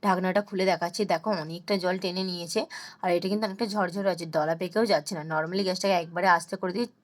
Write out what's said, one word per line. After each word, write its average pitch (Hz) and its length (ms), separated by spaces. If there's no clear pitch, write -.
ঢাকনাটা 185 440
খুলে 190 220
দেখাচ্ছি। 175 320
দেখো 165 160
অনেকটা 170 400
জল 180 200
টেনে 185 280
নিয়েছে, 175 300
আর 185 140
এটা 175 140
কিন্তু 208 180
অনেকটা 196 260
ঝরঝরে 196 400
আছে, 170 120
দলা 156 240
পেকেও 185 320
যাচ্ছে 147 260
না। 151 40
normally 165 340
গ্যাসটাকে 185 360
একবারে 170 240
আস্তে 165 240
করে 185 160
দিয়ে 233 100